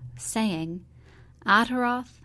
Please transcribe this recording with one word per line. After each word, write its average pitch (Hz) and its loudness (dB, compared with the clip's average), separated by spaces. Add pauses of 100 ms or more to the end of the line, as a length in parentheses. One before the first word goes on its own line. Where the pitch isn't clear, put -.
(180)
saying, 180 -4 (600)
"Ataroth, 247 2